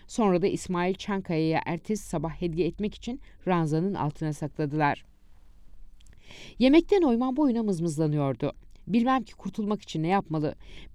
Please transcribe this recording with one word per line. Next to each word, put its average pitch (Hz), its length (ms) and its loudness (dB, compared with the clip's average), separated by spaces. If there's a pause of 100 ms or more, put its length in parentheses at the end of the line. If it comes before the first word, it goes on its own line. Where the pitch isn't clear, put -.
Sonra 185 360 2
da 202 40 4
İsmail 180 480 0
Çankaya'ya 160 720 -2
ertesi 170 420 -4
sabah 165 220 -4
hediye 165 360 -2
etmek 202 280 -4
için 262 260 -10 (260)
ranzanın 170 480 2
altına 151 380 -4
sakladılar. 147 720 -2 (1500)
Yemekten 320 420 6
Neumann 254 360 2
boyuna 254 260 4
mızmızlanıyordu. 151 920 0 (340)
"Bilmem 233 360 2
ki - 120 -16
kurtulmak 208 480 -4
için 156 200 -6
ne 160 60 0
yapmalı. 165 460 0 (400)